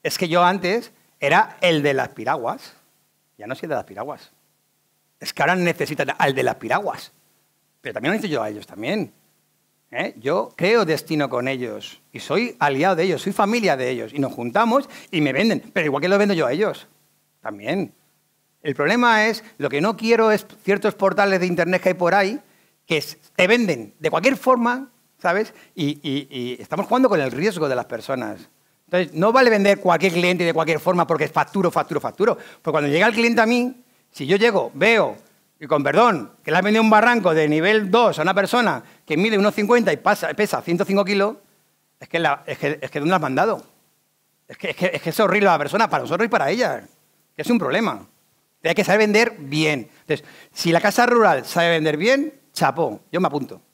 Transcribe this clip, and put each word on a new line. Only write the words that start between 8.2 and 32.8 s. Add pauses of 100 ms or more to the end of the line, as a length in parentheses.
yo
a
ellos
también. (760)
¿Eh?
Yo
creo
destino
con
ellos
y
soy
aliado
de
ellos,
soy
familia
de
ellos
y
nos
juntamos (220)
y
me
venden,
pero
igual
que
los
vendo
yo
a
ellos (540)
también. (680)
El
problema
es, (140)
lo
que
no
quiero
es (180)
ciertos
portales
de
internet
que
hay
por
ahí (460)
que
s-, (180)
te
venden
de
cualquier
forma, (260)
¿sabes? (220)
Y,
y,
y
estamos
jugando
con
el
riesgo
de
las
personas. (360)
Entonces,
no
vale
vender
cualquier
cliente
de
cualquier
forma
porque
facturo,
facturo,
facturo.
Porque
cuando